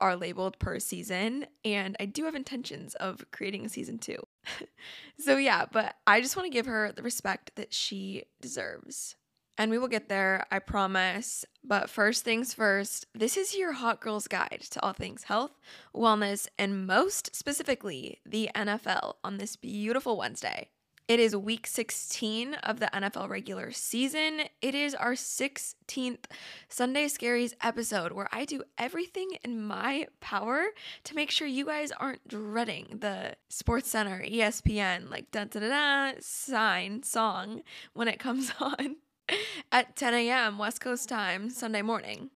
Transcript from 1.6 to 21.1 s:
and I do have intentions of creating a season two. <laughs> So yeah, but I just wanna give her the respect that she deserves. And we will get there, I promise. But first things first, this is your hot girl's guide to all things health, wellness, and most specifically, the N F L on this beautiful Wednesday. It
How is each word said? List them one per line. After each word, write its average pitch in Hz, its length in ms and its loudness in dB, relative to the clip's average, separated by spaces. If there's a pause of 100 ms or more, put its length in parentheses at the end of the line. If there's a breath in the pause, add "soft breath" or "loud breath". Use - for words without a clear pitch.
and 196 340 0
I 202 60 -2
do 262 180 -4
have 320 100 -2
intentions 240 600 -8
of - 380 -6
creating 196 340 -4
a - 20 -8
season - 300 -8
two. - 200 -8 (260)
<laughs> - 220 -10 (540 loud breath)
So 277 160 6
yeah, 254 340 4
but 214 260 0 (100)
I 214 140 10
just 254 160 0
wanna 370 120 -2
give 247 180 0
her 220 260 0
the - 100 -12
respect 196 540 -4
that - 180 -8
she 196 500 -4 (160)
deserves. - 760 -8 (440)
And 220 120 2
we 226 60 2
will 254 100 2
get 214 200 -2
there, 190 440 4
I 196 80 2
promise. 190 840 2 (200)
But 208 260 2
first 220 320 4
things 233 320 0
first, 202 580 2
this 226 240 2
is 392 200 0
your 359 160 2
hot 233 280 0
girl's 214 280 -2
guide - 420 -2
to - 100 -6
all 190 120 2
things - 320 -8
health, 233 260 2 (420 loud breath)
wellness, 214 540 4 (100)
and 196 300 0
most 262 480 4
specifically, 208 920 -4
the 220 300 0
N 208 140 0
F 208 180 -2
L - 380 0
on 196 140 -4
this - 180 -6
beautiful 226 600 0
Wednesday. - 520 -4 (400)
It 233 100 8